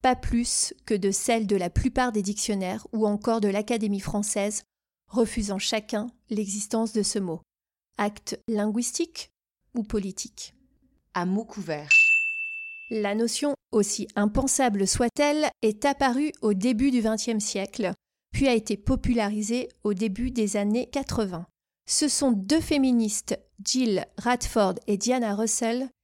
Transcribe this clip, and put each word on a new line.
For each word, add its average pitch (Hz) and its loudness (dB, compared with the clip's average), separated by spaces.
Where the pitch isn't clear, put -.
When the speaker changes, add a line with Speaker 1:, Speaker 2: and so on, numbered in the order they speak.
Speaker 1:
pas 254 6
plus - -2
que - -2
de 196 2
celles 226 0
de 196 2
la 180 -2
plupart 247 0
des 214 0
dictionnaires 202 -4
ou 220 2
encore 208 0
de 208 2
l'Académie 208 0
française, 208 -4
refusant 214 -2
chacun 214 -4
l'existence 214 -2
de 214 0
ce - -2
mot. 175 -4
Acte - -4
linguistique 220 -2
ou 233 -2
politique ? - -6
Speaker 2:
À 175 0
mot 196 -2
couvert. 156 -8
Speaker 1:
La 208 0
notion, 233 0
aussi 202 2
impensable 214 2
soit-elle, 294 2
est 214 0
apparue 277 2
au 214 2
début 233 2
du 247 4
vingtième 220 0
siècle, 196 -4
puis 277 2
a 247 6
été 226 0
popularisée 233 0
au 208 2
début 220 -2
des 214 0
années 208 0
quatre-vingts. 196 -4
Ce - 0
sont 262 2
deux 202 2
féministes, 247 2
Jill 226 0
Radford 233 2
et 208 2
Diana 226 0
Russell 233 -2